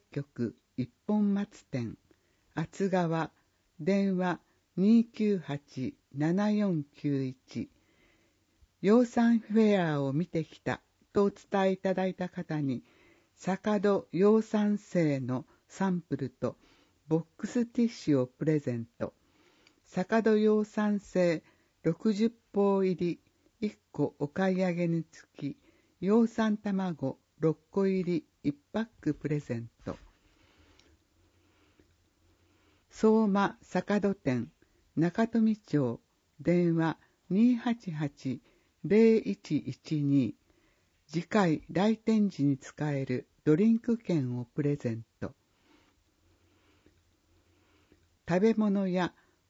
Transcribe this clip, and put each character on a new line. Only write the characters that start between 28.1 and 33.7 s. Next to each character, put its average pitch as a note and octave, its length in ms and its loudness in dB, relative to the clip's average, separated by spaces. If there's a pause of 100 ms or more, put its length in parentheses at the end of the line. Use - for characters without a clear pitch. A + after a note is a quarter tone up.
一 D3 120 -2 (200)
パ G#3+ 80 -2
ッ A#3 60 -6 (140)
ク D3+ 120 -2
プ - 140 -8
レ D3 120 -2
ゼ B2 180 -6
ン A#2 120 -12 (160)
ト。 E2+ 100 -8 (3000)
相 A3 360 2
馬 G3+ 360 0
坂 G3+ 400 -2